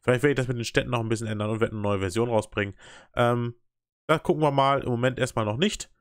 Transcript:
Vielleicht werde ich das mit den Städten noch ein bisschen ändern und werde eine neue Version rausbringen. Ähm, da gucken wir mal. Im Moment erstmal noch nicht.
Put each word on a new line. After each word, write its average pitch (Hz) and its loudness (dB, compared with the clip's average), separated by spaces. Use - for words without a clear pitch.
Vielleicht 123 2
werde 147 4
ich 135 2
das 123 -2
mit 123 -4
den 117 -6
Städten 127 -2
noch 120 -2
ein 110 -4
bisschen 113 -2
ändern 107 -4
und 110 -4
werde 107 0
eine 107 -6
neue 101 0
Version 110 0
rausbringen. 104 -2
Ähm, 120 0
da 156 2
gucken 156 0
wir 147 4
mal. 135 2
Im - -4
Moment 123 0
erstmal 120 0
noch 107 -2
nicht. - -2